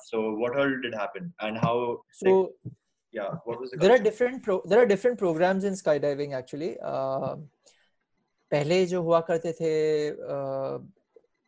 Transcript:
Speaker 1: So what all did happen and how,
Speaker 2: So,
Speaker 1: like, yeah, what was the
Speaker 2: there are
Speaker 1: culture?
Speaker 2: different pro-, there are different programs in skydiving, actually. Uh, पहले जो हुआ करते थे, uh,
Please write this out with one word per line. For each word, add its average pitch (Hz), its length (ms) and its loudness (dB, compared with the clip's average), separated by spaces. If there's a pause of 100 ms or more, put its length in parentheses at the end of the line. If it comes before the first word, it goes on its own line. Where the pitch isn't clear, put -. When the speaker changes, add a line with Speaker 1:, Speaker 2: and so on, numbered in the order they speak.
Speaker 1:
So 110 280 -2
what 120 240 -2
all 139 100 2 (140)
did 113 120 -6
happen 98 460 -6
and 107 160 -4
how, 120 460 -2 (100)
Speaker 2:
So, 190 180 0 (340)
Speaker 1:
like, 127 100 -12 (380)
yeah, 101 180 -6 (140)
what 117 160 -6
was 127 100 -10
the 135 80 -10
Speaker 2:
there 185 120 6
are 247 60 8
Speaker 1:
culture? 214 140 2
Speaker 2:
different 247 320 -2
pro-, - 240 0
there 196 160 6
are 240 40 6
different 202 320 2
programs 185 460 2
in 196 80 -2
skydiving, 143 640 0
actually. 143 480 -6
Uh, 135 540 -4 (1160)
पहले 156 340 2
जो 180 160 -2
हुआ 165 260 4
करते 170 320 0
थे, 160 120 0 (640)
uh, 135 420 -4 (680)